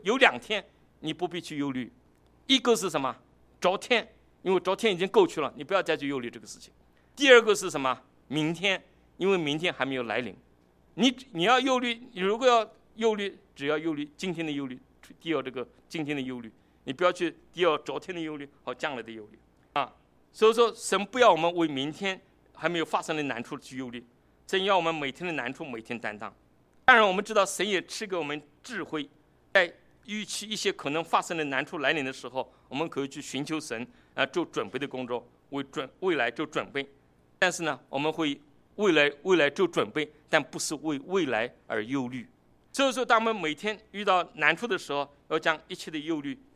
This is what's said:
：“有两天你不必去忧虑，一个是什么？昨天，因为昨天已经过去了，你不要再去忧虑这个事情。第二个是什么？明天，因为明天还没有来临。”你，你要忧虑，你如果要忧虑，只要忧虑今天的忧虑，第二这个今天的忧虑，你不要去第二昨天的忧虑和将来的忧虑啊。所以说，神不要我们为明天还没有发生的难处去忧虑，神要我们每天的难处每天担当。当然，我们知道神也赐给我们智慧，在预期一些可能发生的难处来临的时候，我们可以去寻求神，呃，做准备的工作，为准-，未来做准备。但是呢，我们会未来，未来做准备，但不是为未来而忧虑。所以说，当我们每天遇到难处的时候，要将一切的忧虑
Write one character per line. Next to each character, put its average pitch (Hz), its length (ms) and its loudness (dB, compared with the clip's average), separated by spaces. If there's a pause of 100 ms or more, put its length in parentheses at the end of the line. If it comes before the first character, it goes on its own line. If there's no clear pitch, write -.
：“有 214 140 2
两 226 220 6
天 208 240 -4 (380)
你 151 120 -4
不 175 140 -4
必 170 120 -8
去 160 180 -8
忧 143 140 -2
虑， 127 200 -6 (560)
一 269 120 6
个 240 160 4
是 180 140 -2
什 156 100 -2
么？ 131 160 -2 (460)
昨 185 160 2
天， 220 300 0 (340)
因 180 120 0
为 185 60 4
昨 185 160 0
天 220 160 2
已 180 60 -2
经 180 100 -2
过 185 200 6
去 - 140 -4
了， 127 140 -4
你 147 80 -12
不 185 120 -2
要 180 80 2
再 160 120 0
去 143 120 -4
忧 139 120 -2
虑 117 100 -6
这 113 100 -14
个 107 80 -20
事 - 120 -18
情。 - 140 -20 (420)
第 277 140 4
二 240 120 12
个 214 140 4
是 190 140 -4
什 151 100 -4
么？ 131 220 0 (260)
明 156 260 0
天， 180 300 0 (340)
因 180 120 0
为 196 80 4
明 151 200 0
天 165 160 -2
还 131 120 -2
没 135 100 -2
有 127 80 -2
来 113 160 -2
临。” 113 160 -8 (600)
你， 247 200 2 (180)
你 170 100 -2
要 247 160 4
忧 254 200 2
虑， 240 220 -4 (120)
你 180 80 -8
如 196 140 2
果 254 120 0
要 226 200 6 (280)
忧 220 180 2
虑， 202 240 -4 (180)
只 139 120 -6
要 156 100 0
忧 160 160 -2
虑 147 240 -8
今 185 160 -4
天 165 100 -6
的 156 80 -4
忧 143 140 -6
虑， 127 140 -12 (420)
第 160 140 -2
二 135 80 0
这 135 80 -8
个 123 160 -8 (200)
今 160 160 -6
天 147 120 -4
的 139 60 -4
忧 127 200 -8
虑， 113 100 -16 (340)
你 135 60 -6
不 135 120 -2
要 180 80 4
去 175 260 -4 (160)
第 165 100 -2
二 160 160 4
昨 139 200 -8
天 185 160 -10
的 170 40 -8
忧 156 180 -8
虑 139 120 -14 (140)
和 127 100 -8
将 143 220 -6
来 117 80 -8
的 113 80 -14
忧 107 200 -14
虑 107 60 -20 (360)
啊。 139 200 -2 (400)
所 214 160 6
以 226 40 6
说， 226 200 4
神 196 320 -2
不 254 140 -4
要 233 120 10
我 165 60 4
们 170 160 2
为 170 140 2
明 143 240 -2
天 190 280 -6 (340)
还 - 140 -4
没 170 120 0
有 156 60 -2
发 190 160 -2
生 165 140 -4
的 151 80 -2
难 120 200 -4
处 131 140 -12
去 127 200 -16
忧 131 120 -10
虑， 120 160 -14 (420)
神 190 160 0
要 196 120 4
我 180 60 4
们 165 120 0
每 143 180 -4
天 170 140 -12
的 175 80 -4
难 131 200 -6
处 - 120 -12
每 117 160 -10
天 117 160 -8
担 107 200 -8
当。 104 160 -12 (520)
当 254 100 8
然， 220 100 8
我 196 60 4
们 190 120 -2
知 220 100 -10
道 202 120 4
神 190 220 -4
也 190 160 0
赐 - 220 -10
给 190 100 -6
我 170 80 -4
们 147 180 -8 (220)
智 208 200 -8
慧， 151 260 -8 (440)
在 180 200 4 (320)
预 208 180 -8
期 - 240 -8
一 214 80 -6
些 196 160 0
可 - 200 -6
能 160 120 -2
发 190 180 2
生 175 140 -6
的 160 100 -2
难 139 200 -2
处 - 140 -8
来 139 140 2
临 156 120 -2
的 131 80 -6
时 - 140 -14
候， 127 240 -8 (160)
我 127 80 -10
们 160 120 -2
可 139 160 -6
以 139 40 -4
去 139 140 -12
寻 - 220 -6
求 156 160 -6
神， 120 260 -8 (280)
呃， 135 140 0
做 165 180 -2
准 113 240 -6
备 127 100 -6
的 135 80 -4
工 127 180 -8
作， 120 220 -6 (220)
为 139 140 -6
准-， 135 260 -8 (100)
未 180 160 0
来 143 140 2
做 156 160 -4
准 139 260 -4
备。 139 160 -4 (500)
但 185 140 2
是 175 120 -6
呢， 147 160 -2 (100)
我 135 80 -6
们 151 140 0
会 151 280 -4 (360)
未 202 160 4
来， 147 200 6 (120)
未 180 140 4
来 147 120 4
做 175 180 2
准 143 220 0
备， 147 200 -4 (200)
但 156 120 4
不 139 180 -12
是 - 160 -6
为 147 300 -4
未 185 220 0
来 117 240 -2 (160)
而 110 160 -2
忧 127 240 -4
虑。 123 200 -10 (440)
所 269 160 2
以 262 40 2
说， 247 120 -2
当 233 160 4
我 226 40 2
们 226 120 0
每 160 180 -4
天 208 260 -6 (120)
遇 202 140 -8
到 185 180 4 (120)
难 156 200 4
处 233 120 -6
的 190 100 -2
时 - 160 -8
候， 143 180 -4 (180)
要 156 100 0
将 156 280 0
一 185 60 -14
切 - 160 -12
的 156 80 -8
忧 151 240 -4
虑 139 160 -10 (180)